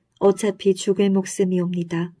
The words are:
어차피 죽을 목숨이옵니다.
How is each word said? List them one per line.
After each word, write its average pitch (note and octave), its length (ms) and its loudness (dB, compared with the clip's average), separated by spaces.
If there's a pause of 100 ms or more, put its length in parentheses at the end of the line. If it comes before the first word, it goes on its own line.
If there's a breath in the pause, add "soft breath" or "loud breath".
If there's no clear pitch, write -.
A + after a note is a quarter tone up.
(200)
어차피 G3 540 2
죽을 G3 380 0
목숨이옵니다. F3 1080 -2